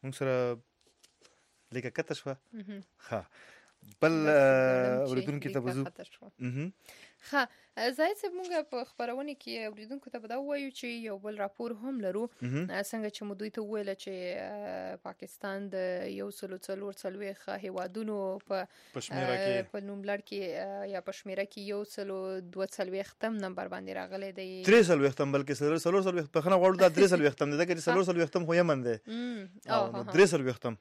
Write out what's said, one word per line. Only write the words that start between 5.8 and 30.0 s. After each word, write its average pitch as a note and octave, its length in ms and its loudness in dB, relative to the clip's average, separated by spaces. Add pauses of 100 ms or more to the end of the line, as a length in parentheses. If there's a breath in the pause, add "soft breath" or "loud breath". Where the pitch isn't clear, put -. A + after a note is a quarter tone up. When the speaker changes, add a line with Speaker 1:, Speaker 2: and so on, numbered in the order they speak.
Speaker 2:
کته - 140 -16
شوه. - 240 -20 (100)
Speaker 1:
مهم. C3+ 340 -6 (580 loud breath)
Speaker 2:
ښه، C#4 120 2 (540 soft breath)
زاهد E4+ 240 2
صاحب، F#4+ 180 -4
موږ F#4 100 -8 (220)
په B3 140 -4
خپرونه B3+ 580 -6
کې A#3 280 -8
اوریدونکو A3 400 -14
ته A#3+ 80 -12
به A3 100 -14
دا A#3 100 -6
ووایو C#4 320 -4
چې C4 140 -12
یو A#3 400 -6
بل G#3+ 180 -8
راپور A#3 400 -6
هم C4 220 -4
لرو. F#3+ 200 -2 (180)
Speaker 1:
مهم. C#3+ 280 -2
Speaker 2:
آه، F#3+ 120 -4
څنګه G#3+ 320 -4
چې - 80 -10
مو G3+ 120 -8
دوی G#3 160 -8
ته A3+ 120 -8
وویله G#3 320 -4
چې، G3 160 -12 (280)
آه، F#3+ 580 -8 (100)
پاکستان G3 680 -10
د - 20 -2 (400)
یو G3 220 -6
سلو F#3 280 -10
څلور G3 260 -8 (100)
څلوېښت G3 460 -10 (160)
هیوادونو F#3+ 520 -6 (320)
په، F#3 180 -2 (280 soft breath)
Speaker 1:
په C3 120 -6
شمېره - 360 0
کې. G3 160 2
Speaker 2:
آه، F#3+ 140 -4
په G#3 60 -6 (100)
نوملړ G3+ 300 -6 (100)
کې، G3+ 120 -6 (240)
آه، G3 200 -8 (100)
یا F#3 60 -4
په F#3+ 180 -10
شمېره G3 340 -4
کې - 60 -16 (140)
یو G3+ 120 -4
سلو G3 340 -8 (220)
دوه F#3 260 -6
څلوېښتم F#3+ 680 -4 (140)
نمبر F#3 220 -6
باندې F#3 220 -8 (100)
راغلی F#3+ 320 -8
دی. F#3+ 180 -10 (160)
Speaker 1:
درې G#3+ 140 10 (100)
څلوېښتم، C#3 460 4
بلکې C#3 260 0
څلور، D3+ 240 2
څلور F#3+ 220 4
څلوېښت، F3 260 -2
بخښنه E3+ 260 4
غواړو، F#3 240 8
دا F#3 40 10
درې F3 260 8
څلوېښتم D3 360 4
دی، C#3+ 120 0
ځکه F3 120 2
چې E3 80 -6
Speaker 2:
ها. - 60 0
Speaker 1:
څلور F3+ 220 6
څلوېښتم E3+ 360 2
خو E3 80 2
یمن D#3+ 320 4
دی. A#2 100 2 (100)
Speaker 2:
مم. A3+ 420 -8 (200)
Speaker 1:
او A3 120 4
Speaker 2:
او، G3 120 -2
Speaker 1:
نو - 100 -6